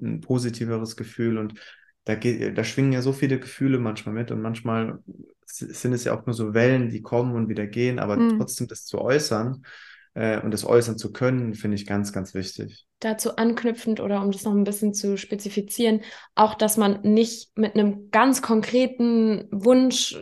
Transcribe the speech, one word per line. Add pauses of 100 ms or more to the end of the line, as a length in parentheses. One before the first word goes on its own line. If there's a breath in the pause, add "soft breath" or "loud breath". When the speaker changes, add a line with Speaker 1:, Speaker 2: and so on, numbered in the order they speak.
Speaker 1:
ein
positiveres
Gefühl
und (500 loud breath)
da
ge-,
da
schwingen
ja
so
viele
Gefühle
manchmal
mit
und
manchmal (440)
s-,
sind
es
ja
auch
nur
so
Wellen,
die
kommen
und
wieder
gehen,
aber
Speaker 2:
Mhm.
Speaker 1:
trotzdem
das
zu
äußern, (500 loud breath)
äh,
und
das
äußern
zu
können,
finde
ich
ganz,
ganz
wichtig. (120)
Speaker 3:
Dazu
anknüpfend
oder
um
das
noch
ein
bisschen
zu
spezifizieren, (320 loud breath)
auch,
dass
man
nicht
mit
einem
ganz
konkreten
Wunsch,